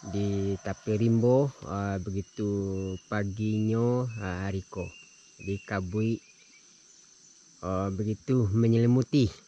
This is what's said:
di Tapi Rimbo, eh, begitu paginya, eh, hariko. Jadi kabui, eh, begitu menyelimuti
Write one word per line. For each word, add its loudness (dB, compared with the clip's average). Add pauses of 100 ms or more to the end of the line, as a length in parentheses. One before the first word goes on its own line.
di -2
Tapi -6 (100)
Rimbo, 4 (160)
eh, -4
begitu -6 (600)
paginya, 0
eh, -6
hariko. -6 (560)
Jadi -4 (100)
kabui, -2 (1500)
eh, -2
begitu 0
menyelimuti 4 (220)